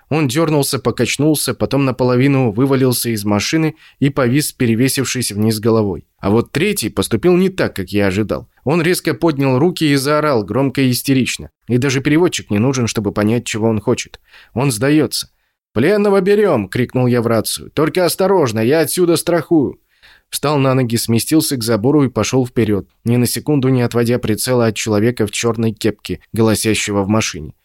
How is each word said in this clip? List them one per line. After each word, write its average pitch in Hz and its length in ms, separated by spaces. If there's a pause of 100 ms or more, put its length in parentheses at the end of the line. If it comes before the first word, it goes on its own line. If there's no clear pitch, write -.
Он 151 180
дёрнулся, 143 520
покачнулся, 143 760
потом 135 320
наполовину 127 640
вывалился 127 600
из 104 160
машины 151 500 (220)
и 139 100
повис, 143 440
перевесившись 123 800
вниз 107 280
головой. 110 460 (120)
А 92 120
вот 117 220
третий 180 360
поступил 117 480
не 185 140
так, 151 260
как 92 140
я 101 160
ожидал. 92 420 (160)
Он 165 160
резко 165 320
поднял 135 460
руки 165 260
и 143 120
заорал, 143 480
громко 127 360
и 131 100
истерично. 123 600 (180)
И 120 80
даже 135 240
переводчик 156 500
не 104 80
нужен, 127 280
чтобы 104 260
понять, 107 320
чего 110 240
он 110 100
хочет. - 400 (360)
Он 135 180
сдаётся. 131 560 (460)
«Пленного 196 480
берём!» 185 460
крикнул 127 380
я 123 140
в 113 60
рацию. 113 440
«Только 160 360
осторожно, 160 540
я 135 200
отсюда 170 360
страхую!» 160 640 (500)
Встал 143 300
на 135 160
ноги, 120 220
сместился 131 600
к 117 60
забору 120 420
и 123 40
пошёл 123 380
вперёд, 104 420 (160)
ни 117 120
на 123 100
секунду 131 420
не 127 140
отводя 120 360
прицела 117 480
от 110 80
человека 110 520
в - 40
чёрной 113 420
кепке, - 480 (120)
голосящего 107 680
в 95 60
машине. 101 460 (100)